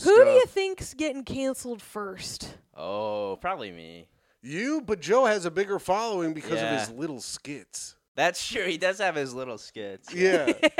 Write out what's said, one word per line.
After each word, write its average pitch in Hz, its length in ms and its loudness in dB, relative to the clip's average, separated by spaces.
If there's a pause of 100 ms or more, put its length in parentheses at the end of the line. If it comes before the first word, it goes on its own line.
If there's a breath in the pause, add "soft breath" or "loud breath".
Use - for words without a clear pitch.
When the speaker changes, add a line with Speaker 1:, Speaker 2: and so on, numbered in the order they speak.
Speaker 1:
Who 427 220 10
do 554 60 6
you 508 100 10
Speaker 2:
stuff. - 100 0
Speaker 1:
think's 381 440 -4
getting 277 280 -4
canceled 254 580 -6
first? - 760 -12 (180)
Speaker 3:
Oh, 101 640 -4
probably 156 320 -6
me. 82 380 -18 (360)
Speaker 2:
You, 247 360 -4
but 208 180 -4
Joe 208 260 4
has 208 200 2
a 170 60 -2
bigger 196 280 -2
following 185 540 -2
because 127 280 -4
of 113 60 -2
his 110 220 -2
Speaker 3:
Yeah. 113 80 -16
Speaker 2:
little 143 240 -8
skits. - 720 -14 (200)
Speaker 3:
That's 170 300 0
true. 220 200 -6
He 175 120 -2
does 185 220 0
have 185 160 0
his 135 180 -4
little 127 240 -8
skits. 101 560 -14
Speaker 2:
Yeah. 180 440 4
Speaker 1:
<laughs> - 40 -10 (180)